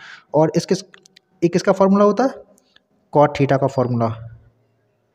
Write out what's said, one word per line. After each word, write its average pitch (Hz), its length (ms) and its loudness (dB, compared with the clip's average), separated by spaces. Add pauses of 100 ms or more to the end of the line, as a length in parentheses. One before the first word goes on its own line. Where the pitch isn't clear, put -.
(340)
और 156 220 2
इस 170 100 -4
किस, 185 160 -2 (600)
एक 170 100 0
किसका 185 200 0
फार्मूला 196 320 2
होता 208 200 0
है 269 100 -4 (800)
cot 147 240 4
theta 139 240 0
का 139 60 -2
फार्मूला, 120 480 -2 (1000)